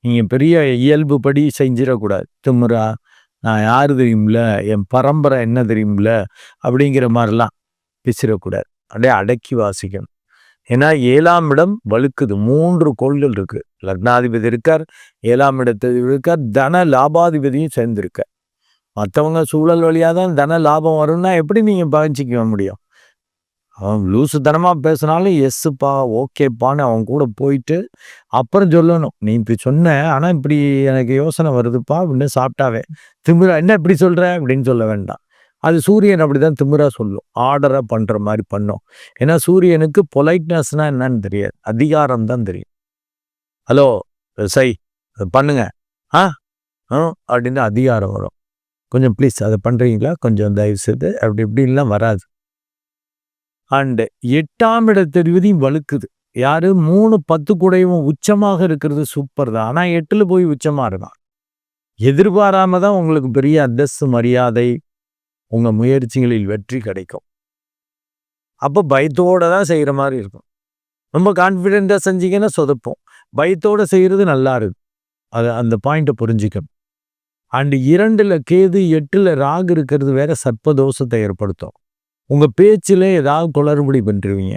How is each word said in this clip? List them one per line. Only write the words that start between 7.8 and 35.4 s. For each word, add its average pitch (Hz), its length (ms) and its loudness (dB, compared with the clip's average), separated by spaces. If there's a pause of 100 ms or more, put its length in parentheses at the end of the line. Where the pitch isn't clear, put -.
பேசிடக்கூடாது. 101 600 -2 (180)
அப்படியே 120 280 2
அடக்கி 110 420 -2
வாசிக்கணும். 101 560 -6 (580)
ஏன்னா, 135 200 2 (120)
ஏழாம் 160 480 4
இடம் 170 260 2 (140)
வலுக்குது. 123 480 0
மூன்று 151 580 0
கோள்கள் 139 360 -2
இருக்கு. 98 280 -8 (240)
லக்னாதிபதி 113 640 0
இருக்கார், 151 380 0 (400)
ஏழாம் 131 360 2
இடத்தில் 123 400 -2
இருக்கார், 139 500 -2
தன 139 360 0
லாபாதிபதியும் 147 920 0
சேர்ந்திருக்கார். 113 540 -6 (680)
மத்தவங்க 151 460 -2
சூழல் 165 400 0
வழியா 165 300 2
தான் 180 220 -2
தன 147 240 0
லாபம் 156 400 2
வரும்னா 170 360 0
எப்படி 165 260 0
நீங்க 196 280 0
பகிர்ந்துக்க 135 560 0
முடியும்? 98 340 -4 (1000)
அவன் 101 280 -4
லூசுத்தனமா 151 760 0
பேசினாலும், 160 600 0
"எஸ்ஸுப்பா, 139 520 -2 (200)
ஓகேப்பான்னு" 131 680 -2
அவன் 113 220 0
கூட 135 200 -4 (120)
போயிட்டு 139 420 -2 (560)
அப்புறம் 160 380 2
சொல்லணும், 165 480 2
"நீ 107 140 -2
இப்படி 113 280 -2
சொன்ன, 156 320 2 (140)
ஆனா 151 220 0
இப்படி 147 280 0 (260)
எனக்கு 131 300 0
யோசனை 151 380 -2
வருதுப்பா" 123 460 -2
அப்படின்னு 143 340 -2
சாப்பிட்டாவே, 127 500 -2 (440)
"திமிரா, 170 300 4
என்ன 180 180 2
இப்படி 175 260 2
சொல்ற?" 175 320 2
அப்படின்னு 135 340 -2
சொல்ல 120 200 0
வேண்டாம். 104 360 -6 (420)